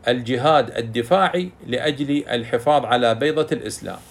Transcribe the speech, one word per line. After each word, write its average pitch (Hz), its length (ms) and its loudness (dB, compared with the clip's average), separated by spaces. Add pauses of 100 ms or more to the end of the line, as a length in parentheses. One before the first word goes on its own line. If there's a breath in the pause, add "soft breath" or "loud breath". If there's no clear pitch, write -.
الجهاد 123 680 2
الدفاعي 175 720 0 (160)
لأجل 143 640 -2
الحفاظ 123 560 0
على 123 300 2
بيضة 151 380 0
الإسلام، - 460 -8 (120)